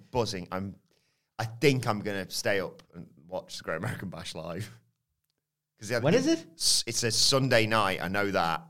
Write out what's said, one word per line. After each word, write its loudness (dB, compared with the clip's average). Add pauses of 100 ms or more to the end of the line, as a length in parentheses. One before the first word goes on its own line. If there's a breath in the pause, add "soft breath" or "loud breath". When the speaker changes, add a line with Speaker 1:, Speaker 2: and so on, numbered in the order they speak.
(100)
Speaker 1:
buzzing. -2
I'm, -4 (640)
I -4
think 2
I'm 2
gonna -6
stay -2
up -8 (120)
and -16 (220)
watch -10
the -16
Great -4
American -6
Bash -12
live. -10 (1120)
'Cause -12
the 0
other 0
Speaker 2:
When 4
Speaker 1:
thing 4
Speaker 2:
is -2 (140)
it? -18 (100)
Speaker 1:
s-, 2
it's -2
a 0
Sunday 4
night. 2
I -2
know 0
that, 0